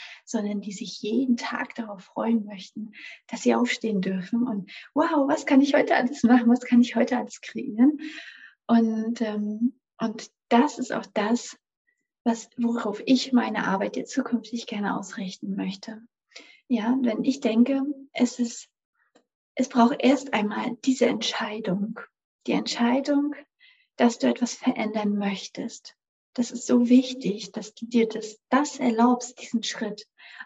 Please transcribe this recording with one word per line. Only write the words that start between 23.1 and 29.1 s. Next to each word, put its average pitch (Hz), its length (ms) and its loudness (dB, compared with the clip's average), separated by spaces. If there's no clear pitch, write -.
dass 233 220 4
du 262 80 2
etwas 240 260 0
verändern 214 640 -2
möchtest. 196 800 -6
Das 247 180 -2
ist - 160 -10
so 240 200 4
wichtig, 233 640 2
dass - 220 -12
du - 120 -14
dir 226 220 2
das, - 320 -10
das 294 300 0
erlaubst, 240 600 2